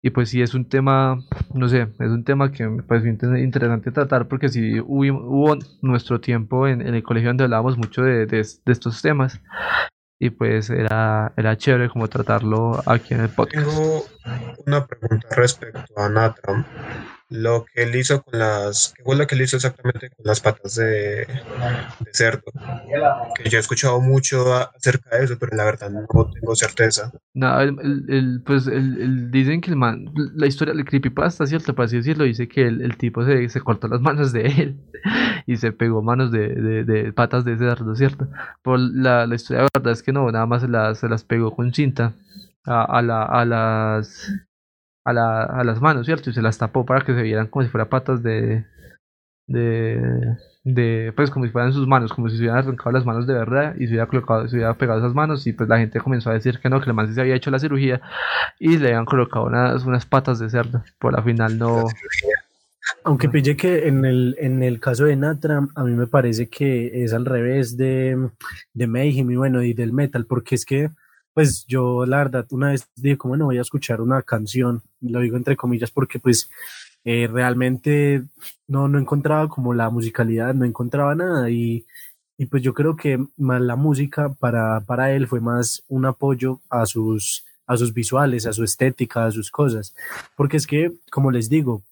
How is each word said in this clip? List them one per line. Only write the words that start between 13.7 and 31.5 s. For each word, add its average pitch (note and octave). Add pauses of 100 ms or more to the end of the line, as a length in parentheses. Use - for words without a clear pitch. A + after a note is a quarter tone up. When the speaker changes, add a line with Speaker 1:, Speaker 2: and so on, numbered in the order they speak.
Speaker 2:
una C#3+
pregunta A2+
respecto B2 (160)
a G#2
Natram. A2 (680)
Lo A2+
que A#2+
él A#2
hizo C3
con A#2+
las, G#2
¿qué B2
fue C3
lo D3
que C#3
él B2+
hizo C3
exactamente B2+
con A2
las G#2+
patas G#2+
de, A2
de B2
cerdo? A2+ (920)
Que A2
yo A2+
he A2
escuchado B2
mucho C3
a-, B2
acerca B2
de C3
eso, A#2+
pero A2
la G#2
verdad G#2
no A2 (260)
tengo A2+
certeza. A2+ (200)
Speaker 1:
No, C3
el, C#3
el, C#3
el, B2+
pues, C3+
el, C3
el, B2
dicen C3+
que F3
el D#3
man, A#2+ (280)
la D#3
historia, D3
el D3
creepypasta, C#3+
¿cierto? D#3